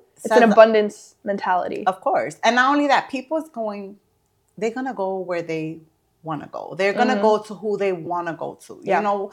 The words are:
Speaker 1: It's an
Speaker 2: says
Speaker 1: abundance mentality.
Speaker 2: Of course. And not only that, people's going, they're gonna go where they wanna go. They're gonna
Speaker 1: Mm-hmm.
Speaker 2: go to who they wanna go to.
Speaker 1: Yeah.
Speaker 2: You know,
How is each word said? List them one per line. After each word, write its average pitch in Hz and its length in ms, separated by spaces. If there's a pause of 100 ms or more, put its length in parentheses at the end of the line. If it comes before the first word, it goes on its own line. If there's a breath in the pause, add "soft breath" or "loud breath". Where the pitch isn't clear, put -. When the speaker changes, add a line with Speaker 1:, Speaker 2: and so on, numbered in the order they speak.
(160)
Speaker 1:
It's - 160
an 220 100
Speaker 2:
says 226 80
Speaker 1:
abundance 214 640 (100)
mentality. 202 640
Speaker 2:
Of 185 140
course. 151 420
And 233 140
not 262 180
only 294 140
that, 254 200
people's 311 420
going, 202 460 (640)
they're 214 200
gonna 254 160
go 190 240
where 180 240
they 160 360 (440)
wanna 160 280
go. - 260
They're 196 180
gonna 240 180
Speaker 1:
Mm-hmm. 202 100
Speaker 2:
go 214 160
to 214 160
who 202 220
they 196 160
wanna 170 400
go 143 340
to. - 160
Speaker 1:
Yeah. 185 160
Speaker 2:
You - 60
know, 202 280